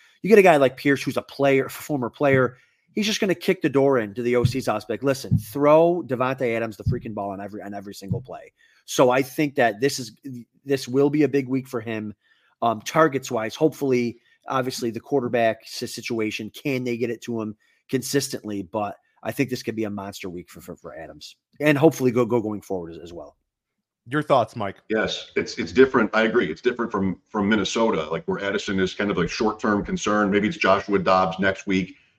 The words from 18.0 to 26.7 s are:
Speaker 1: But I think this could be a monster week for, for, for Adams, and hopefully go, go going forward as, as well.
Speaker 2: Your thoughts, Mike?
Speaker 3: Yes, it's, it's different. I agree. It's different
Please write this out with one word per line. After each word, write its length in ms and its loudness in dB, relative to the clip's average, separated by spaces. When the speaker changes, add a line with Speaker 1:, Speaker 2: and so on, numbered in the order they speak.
Speaker 1:
But 340 -6
I 100 -6
think 180 -2
this 120 -6
could 140 -8
be 80 -2
a 60 -4
monster 400 -10
week 180 -12
for, 140 -20
for, 140 -16
for 200 -18
Adams, 400 -18
and 160 4
hopefully 360 4
go, 120 2
go 160 2
going 220 -6
forward 300 -8
as, 60 -14
as 140 -16
well. 240 -16
Speaker 2:
Your 160 -2
thoughts, 320 2
Mike? 220 -6
Speaker 3:
Yes, 440 -2
it's, 220 -4
it's 160 -6
different. 400 6
I 120 4
agree. 260 2
It's 100 -10
different 320 -2